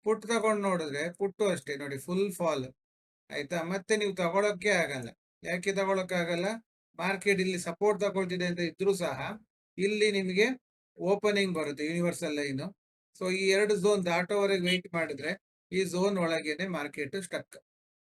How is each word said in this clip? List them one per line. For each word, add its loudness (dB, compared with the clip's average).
ಪುಟ್ 0
ತಗೊಂಡ್ 2
ನೋಡಿದ್ರೆ -2
ಪುಟ್ಟು -2
ಅಷ್ಟೇ -2
ನೋಡಿ, -8
ಫುಲ್ -2
ಫಾಲ್. 0
ಆಯ್ತಾ? -4
ಮತ್ತೆ 0
ನೀವು 0
ತಗೊಳಕ್ಕೆ 2
ಆಗಲ್ಲ. 0
ಯಾಕೆ -2
ತಗೊಳಕ್ಕಾಗಲ್ಲ? 0
ಮಾರ್ಕೆಟ್ 0
ಇಲ್ಲಿ 0
ಸಪೋರ್ಟ್ 0
ತಗೊಳ್ತಿದೆ 0
ಅಂತ -2
ಇದ್ರೂ 0
ಸಹ -4
ಇಲ್ಲಿ 2
ನಿಮಗೆ 2
ಓಪನಿಂಗ್ 2
ಬರುತ್ತೆ, -4
ಯೂನಿವರ್ಸಲ್ 0
ಲೈನ್. -2
So 0
ಈ 2
ಎರಡು 6
ಝೋನ್ 4
ದಾಟೋವರೆಗೆ 2
ವೇಟ್ 0
ಮಾಡಿದ್ರೆ -4
ಈ 2
ಝೋನ್ 2
ಒಳಗೇನೆ 0
ಮಾರ್ಕೆಟ್ -6
ಸ್ಟಕ್. -10